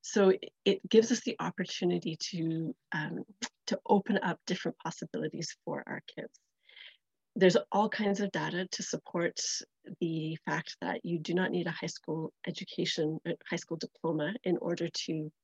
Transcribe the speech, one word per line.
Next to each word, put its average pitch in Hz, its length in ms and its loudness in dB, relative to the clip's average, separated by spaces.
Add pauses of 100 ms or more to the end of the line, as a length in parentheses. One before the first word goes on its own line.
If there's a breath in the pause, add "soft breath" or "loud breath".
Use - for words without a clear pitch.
So 190 320 6 (320)
it 196 200 4
gives 226 260 8
us 226 100 0
the - 180 -4
opportunity 175 760 -2 (140)
to, 160 440 -2 (180)
um, 151 320 -4 (440)
to - 180 -2
open 208 360 4
up 175 240 -2
different - 320 -4
possibilities 156 840 -6
for 147 220 -6
our - 160 -8 (120)
kids. - 240 -12 (1000 loud breath)
There's 180 200 8 (160)
all 208 160 4
kinds 202 320 0
of 202 100 0
data 175 400 -2
to - 140 -6
support - 560 -4 (600)
the 160 460 -2
fact 160 340 -4
that - 240 -4
you 170 140 -2
do 160 160 -2
not 185 160 2
need 170 160 0
a 165 60 -4
high 170 160 -6
school 160 440 -6 (140)
education, 165 800 -2
a 170 80 -2 (160)
high 170 60 -2
school 165 200 -6
diploma 160 580 -2 (100)
in 175 140 2
order 170 300 -2 (180)
to 156 260 -4 (120)